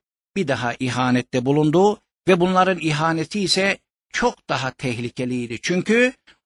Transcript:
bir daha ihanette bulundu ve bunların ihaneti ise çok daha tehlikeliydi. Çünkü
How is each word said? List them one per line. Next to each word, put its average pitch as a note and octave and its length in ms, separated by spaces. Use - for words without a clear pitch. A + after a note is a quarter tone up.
bir F#3 120
daha A#2+ 320
ihanette B2 640
bulundu D3+ 560
ve F3+ 120
bunların F#3 380
ihaneti D#3+ 640
ise F#3+ 380
çok - 360
daha C3 220
tehlikeliydi. B2 920
Çünkü A3 500